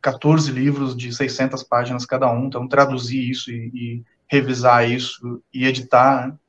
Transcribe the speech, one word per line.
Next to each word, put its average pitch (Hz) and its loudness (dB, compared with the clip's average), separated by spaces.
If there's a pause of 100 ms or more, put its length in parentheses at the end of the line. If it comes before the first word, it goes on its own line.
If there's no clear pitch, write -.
quatorze 147 2
livros 135 0
de 123 -8
seiscentas 131 -4
páginas 123 -2
cada 127 0
um, 120 -2
então 127 -6
traduzir 131 0
isso 127 -6
e, 117 -10
e 120 -8 (240)
revisar 123 4
isso 120 -6 (100)
e 131 -4
editar, 127 2
né? 139 -12 (120)